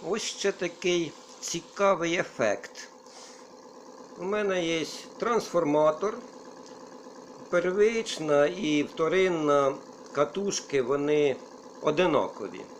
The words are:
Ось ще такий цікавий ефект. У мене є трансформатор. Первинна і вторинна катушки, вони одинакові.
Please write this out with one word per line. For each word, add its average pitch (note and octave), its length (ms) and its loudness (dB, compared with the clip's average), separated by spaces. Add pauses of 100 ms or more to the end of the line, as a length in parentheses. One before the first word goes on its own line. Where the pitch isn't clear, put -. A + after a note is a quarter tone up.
Ось G#3+ 140 -2
ще - 300 -2
такий F3 600 -2 (280)
цікавий E3+ 720 0
ефект. - 720 -2 (1300)
У F3 60 -10
мене F#3+ 420 0
є E3 200 0 (320)
трансформатор. E3+ 1000 2 (1300)
Первинна F3+ 960 2
і D#3 360 2
вторинна D#3+ 920 2 (380)
катушки, D3 720 0
вони C#3+ 540 2 (460)
одинакові. D3 760 0 (200)